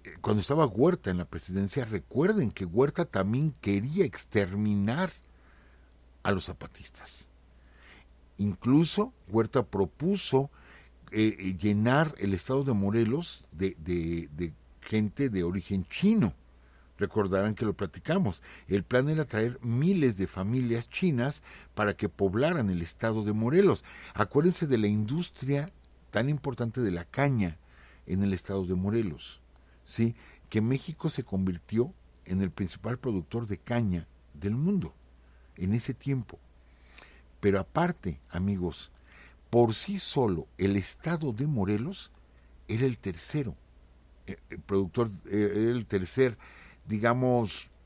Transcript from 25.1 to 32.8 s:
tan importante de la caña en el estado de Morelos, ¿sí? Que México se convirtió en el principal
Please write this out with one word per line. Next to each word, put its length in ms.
tan 180
importante 520
de 100
la 140
caña 540
en 160
el 100
estado 320
de 120
Morelos, 640
¿sí? 320
Que 140
México 480
se 120
convirtió 680
en 160
el 100
principal 480